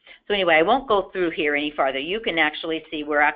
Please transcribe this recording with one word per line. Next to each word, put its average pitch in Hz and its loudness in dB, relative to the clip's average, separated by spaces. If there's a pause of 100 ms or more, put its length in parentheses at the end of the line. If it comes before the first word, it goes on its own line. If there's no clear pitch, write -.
(280)
So 202 -2
anyway, 175 2
I 156 6
won't 254 2
go 196 2
through 175 -2
here 147 -2
any 151 -4
farther. 135 -2
You 175 -6
can 175 -4
actually 156 -2
see 151 -6
where 147 0
I've, 147 2